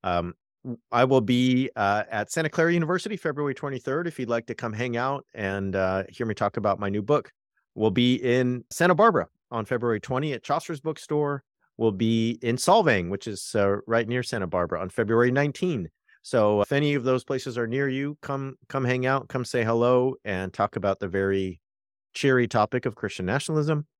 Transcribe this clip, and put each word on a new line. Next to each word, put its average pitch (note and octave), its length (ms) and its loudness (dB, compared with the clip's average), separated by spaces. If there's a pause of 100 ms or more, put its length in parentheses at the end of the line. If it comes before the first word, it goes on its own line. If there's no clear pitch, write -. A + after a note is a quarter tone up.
Um, F2 320 -2 (560)
I A#2+ 140 4
will C3 160 4
be, B2+ 540 2
uh, G#2 360 0
at G#2+ 200 -4
Santa D#3+ 180 -2
Clara E3 220 0
University F3 460 -2
February C#3+ 380 -4
twenty-third. C#3 500 -6
If E3 140 -8
you'd A#2+ 100 -4
like A#2 160 0
to A#2+ 80 -8
come A2+ 180 -6
hang A#2 240 -4
out C3 380 -4
and, G2 420 -2
uh, F#2+ 340 0
hear - 180 -6
me G#2+ 80 -4
talk G2+ 220 -2
about G2+ 220 0
my G2+ 100 -2
new G#2 120 -2
book, C3+ 300 0 (420)
we'll G#2+ 160 2
be B2 260 4
in B2 540 0
Santa F3+ 240 2
Barbara E3 320 4 (240)
on A2+ 160 -4
February A#2 340 0
twenty C#3 340 -4
at A#2 100 -10
Chaucer's C#3+ 360 -4
Bookstore. D3 640 -4 (340)
We'll A2+ 140 4
be A2+ 520 0
in B2 140 0
Solvang, C#3 520 4
which G2 160 -6
is, G#2 300 -10
uh, G2+ 220 2 (100)
right A#2 200 0
near B2 140 -2
Santa A2 240 -4
Barbara, F2 340 -2
on F#2 100 -6
February A#2 420 2
nineteen. C#3+ 580 -2 (320)
So G#2 400 4
if G2+ 100 0
any C#3+ 220 2
of C3+ 100 -2
those B2+ 200 0
places C3 340 -6
are A#2+ 80 -2
near C3+ 240 -2
you, C#3 320 -6
come, C3+ 360 -6 (120)
come C3+ 160 -2
hang B2+ 220 0
out, C3+ 200 0
come B2+ 160 -4
say A#2+ 200 -2
hello, B2 600 4
and F#2 300 -4
talk G2+ 220 -2
about G2 240 0
the G2+ 80 -6
very G2 540 0 (520)
cheery B2+ 340 2
topic A2 380 0
of A#2+ 80 -2
Christian - 320 -6
nationalism. D3+ 640 -2 (120)